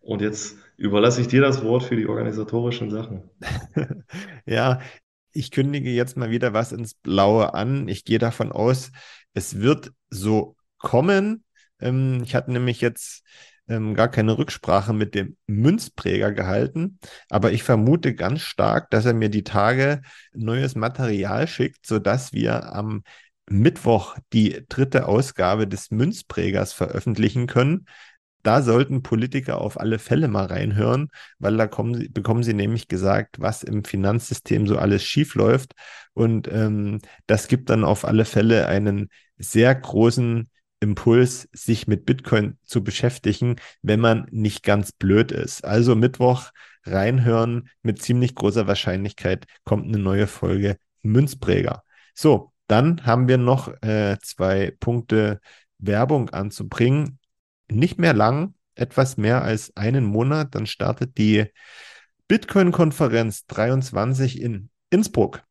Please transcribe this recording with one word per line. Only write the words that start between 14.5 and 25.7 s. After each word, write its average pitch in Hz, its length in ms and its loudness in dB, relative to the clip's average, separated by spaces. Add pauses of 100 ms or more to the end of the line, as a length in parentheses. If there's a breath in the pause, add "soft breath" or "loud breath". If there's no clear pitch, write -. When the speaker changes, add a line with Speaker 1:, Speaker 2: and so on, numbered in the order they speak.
Speaker 2:
mit 107 220 -2
dem 98 220 -4 (100)
Münzpräger 104 880 0
gehalten, 123 680 -4 (320 loud breath)
aber 104 220 0
ich 117 100 -4
vermute 127 520 2
ganz 104 280 -4
stark, - 480 -2
dass 110 160 2
er 120 80 2
mir 110 160 0
die 104 140 -2
Tage 131 580 0 (320 loud breath)
neues 120 400 -4
Material 110 720 -2
schickt, - 400 -6
sodass 110 460 -2
wir 113 420 -4
am 107 280 -8 (460 soft breath)
Mittwoch 110 680 2 (160)
die 107 360 2
dritte - 380 0
Ausgabe 104 600 0
des 98 240 -10